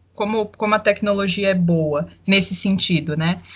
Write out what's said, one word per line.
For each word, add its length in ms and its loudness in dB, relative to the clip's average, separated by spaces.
como, 320 -2
como 180 0
a 40 2
tecnologia 720 0
é 40 2
boa 540 0
nesse 280 4
sentido, 600 -2
né? 240 -2